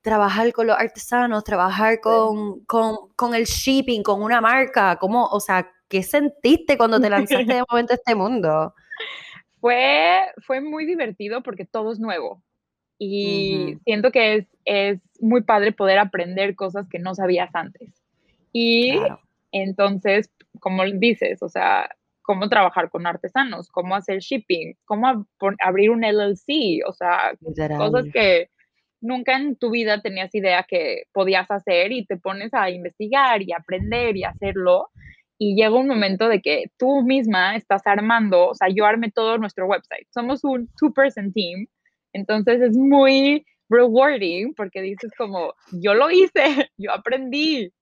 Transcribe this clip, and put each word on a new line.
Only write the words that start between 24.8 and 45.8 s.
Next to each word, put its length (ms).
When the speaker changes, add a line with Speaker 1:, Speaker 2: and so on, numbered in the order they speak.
Speaker 2:
cómo 240
ab-, 180
pon-, 220
abrir 300
un 140
L 200
L 120
C, 500
o 60
sea, 480
Speaker 1:
Literal. 380
Speaker 2:
cosas 340
que 380
nunca 360
en 200
tu 140
vida 320
tenías 320
idea 340
que 440
podías 380
hacer 420
y 140
te 100
pones 380
a 160
investigar 720
y 100
aprender 640
y 80
hacerlo. 640
Y 160
llega 220
un 100
momento 420
de 120
que 240
tú 240
misma 540
estás 300
armando, 600
o 60
sea, 200
yo 120
armé 260
todo 260
nuestro 280
website. 440
Somos 340
un 240
two-person 540
team, 340
entonces 480
es 140
muy 680
rewarding 840
porque 260
dices 360
como, 380
"Yo 220